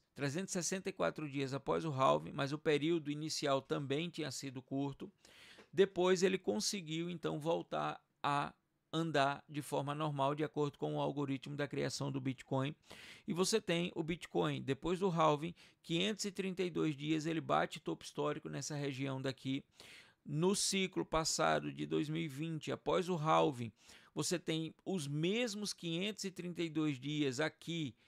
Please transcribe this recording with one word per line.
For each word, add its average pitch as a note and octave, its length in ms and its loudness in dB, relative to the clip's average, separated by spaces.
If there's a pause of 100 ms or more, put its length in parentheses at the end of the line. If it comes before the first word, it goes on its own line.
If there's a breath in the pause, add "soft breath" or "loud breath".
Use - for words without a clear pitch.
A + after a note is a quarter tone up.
(140)
trezentos C#3+ 380 -4
e - 20 -4
sessenta F#3+ 360 -2
e - 40 -4
quatro E3 340 -2
dias C3+ 280 -2
após D#3+ 300 -2
o D#3+ 60 -2
halving, D3 400 2
mas C#3 220 -2
o D3+ 60 -4
período D3+ 500 2
inicial D3 520 0
também D3+ 480 -2
tinha D#3 200 -6
sido C3 320 -8
curto. C#3 500 -4 (640 loud breath)
Depois F#3 480 4
ele F#3+ 160 4
conseguiu, F3 720 -2
então, D#3+ 300 -4
voltar D#3 600 -2 (220)
a C#3+ 320 0 (400)
andar C#3+ 560 2
de D3 120 -4
forma C#3+ 340 -2
normal, D3 400 2
de D3+ 80 -2
acordo D3 340 0
com D3+ 180 -2
o D3 60 0
algoritmo C#3+ 540 -2
da C#3 120 -2
criação C#3 440 -2
do C3 100 -2
Bitcoin. C3+ 540 -2 (520 loud breath)
E - 60 0
você F#3+ 260 4
tem F3 360 0
o E3 80 -2
Bitcoin, D#3+ 580 0
depois C#3 380 -2
do F#3+ 100 2
halving, D#3+ 460 4 (260 loud breath)
quinhentos F#3+ 440 0
e G3 60 -2
trinta F#3+ 300 -4
e F3+ 80 0
dois D#3+ 260 2
dias, D3+ 300 0
ele D#3+ 160 0
bate D3+ 380 2
topo E3 240 -6
histórico D3 460 -4
nessa D3 260 -6
região C#3 440 -4
daqui. C3+ 440 -4 (600 loud breath)
No D#3+ 300 2
ciclo F#3 520 0
passado D#3 640 2
de D3 140 -6
dois D#3 240 0
mil D#3+ 120 -2
e E3 60 -2
vinte, D3+ 440 -6
após E3 380 0
o F3+ 60 2
halving, D#3 560 4 (420 loud breath)
você D#3+ 260 0
tem D#3+ 340 -2 (100)
os E3+ 240 -2
mesmos G3 640 0
quinhentos F3 500 -4
e F#3+ 80 -4
trinta F3 320 -6
e E3 60 0
dois D3+ 300 0
dias C#3 400 0
aqui, D#3 560 -4 (120)